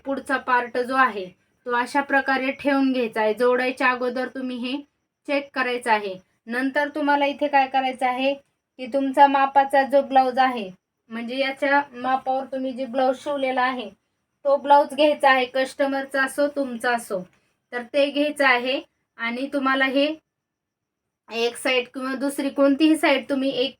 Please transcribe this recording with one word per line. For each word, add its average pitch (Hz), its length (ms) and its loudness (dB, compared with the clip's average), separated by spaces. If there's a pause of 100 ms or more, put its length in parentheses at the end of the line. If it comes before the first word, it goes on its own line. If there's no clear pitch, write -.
पुढचा 269 320 -4
पार्ट 247 400 -2
जो 247 180 -2
आहे 214 300 0 (400)
तो 247 100 -4
अशा 247 260 0
प्रकारे 269 500 0
ठेवून 277 400 0
घ्यायचा 226 300 -2
आहे. 214 120 2
जोडायच्या 247 560 0
अगोदर 247 380 -4
तुम्ही 254 300 -10
हे 247 200 -6 (500)
चेक 277 260 -2
करायचं 247 380 -2
आहे. 202 300 -2 (260)
नंतर 269 400 -2
तुम्हाला 285 380 0
इथे 285 220 -4
काय 277 200 2
करायचं 262 380 -2
आहे 262 280 -2
की - 520 -16
तुमचा 269 420 4
मापाचा 269 560 4
जो 269 180 4
ब्लाऊज 262 380 2
आहे, 247 300 0 (400)
म्हणजे 233 280 -8
याच्या 277 440 0 (120)
मापावर 262 520 -2
तुम्ही 262 260 -6
जे 254 140 -6
ब्लाऊज 262 320 0
शिवलेला 262 440 -4
आहे 247 280 -4 (560)
तो 285 120 4
ब्लाऊज 285 360 4
घ्यायचा 285 360 4
आहे, 262 160 4
कस्टमरचा 269 800 -2
असो 285 240 0
तुमचा 254 480 -4
असो, 226 240 -6 (540)
तर 240 100 -6
ते 285 280 0
घ्यायचं 294 360 0
आहे. 254 320 0 (380)
आणि 240 360 -6
तुम्हाला 269 320 0
हे 269 200 2 (1200)
एक 233 280 -4
साइड 254 360 -2
किंवा 262 220 -6
दुसरी 277 340 -4
कोणतीही 285 480 4
साइड 285 320 0
तुम्ही 269 260 0
एक 254 240 -4